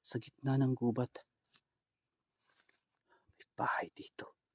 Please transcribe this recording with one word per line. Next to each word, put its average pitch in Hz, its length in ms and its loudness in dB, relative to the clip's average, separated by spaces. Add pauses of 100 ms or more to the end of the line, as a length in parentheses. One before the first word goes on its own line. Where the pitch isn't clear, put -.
Sa - 160 -8
gitna 131 400 -2
ng 135 160 4
gubat. 123 400 0 (2250)
May - 160 -20
bahay - 400 0
dito. - 480 -14 (140)